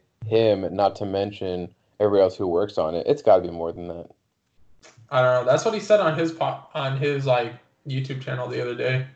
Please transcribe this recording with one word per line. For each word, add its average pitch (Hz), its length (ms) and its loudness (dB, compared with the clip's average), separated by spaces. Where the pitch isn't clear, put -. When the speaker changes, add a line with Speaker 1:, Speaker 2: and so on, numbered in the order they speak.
Speaker 1:
him, 104 500 2
not 98 200 2
to 107 100 -6
mention 98 680 -4
everybody 101 240 4
else 92 140 4
who 101 100 -2
works 87 300 0
on 80 180 -2
it. 85 120 -2
It's 143 160 0
gotta 95 180 6
be 87 100 -8
more 85 220 -6
than 87 160 -10
that. 85 220 -12
Speaker 2:
I 127 120 2
don't 127 240 2
know. 123 40 2
That's 156 140 2
what 220 80 2
he 208 80 -4
said 208 200 4
on 156 180 0
his 165 140 -2
po-, - 260 -4
on 135 240 -4
his, 143 260 -2
like, 120 300 0
YouTube 131 320 -6
channel 127 260 -6
the 123 140 -6
other 123 140 -6
day. 131 420 -2